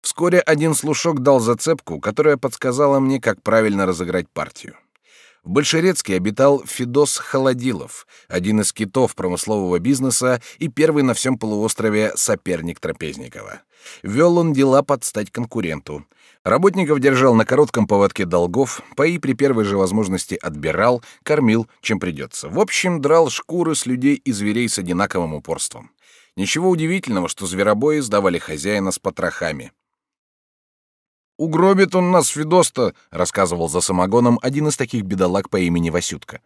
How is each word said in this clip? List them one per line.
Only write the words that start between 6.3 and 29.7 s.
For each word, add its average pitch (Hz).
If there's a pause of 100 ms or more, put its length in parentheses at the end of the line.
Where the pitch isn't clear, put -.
Федос 131
Холодилов, 127 (220)
один 98
из 101
китов 110
промыслового 90
бизнеса 127 (180)
и 170
первый 147
на 127
всем 131
полуострове 107
соперник 85
Трапезникова. 78 (420)
Вел 165
он 165
дела 139
под 139
стать -
конкуренту. 80 (380)
Работников 151
держал 131
на 113
коротком 123
поводке 101
долгов, 90 (120)
паи 165
при 135
первой 120
же 101
возможности 95
отбирал, 87 (220)
кормил, 117 (140)
чем 104
придется. 78
В 110
общем, 180
драл 151
шкуры 160
с -
людей 127
и -
зверей 107
с -
одинаковым 90
упорством. - (460)
Ничего 156
удивительного, 160
что -
зверобои 107
сдавали 101
хозяина 92
с -
потрохами. 82 (1700)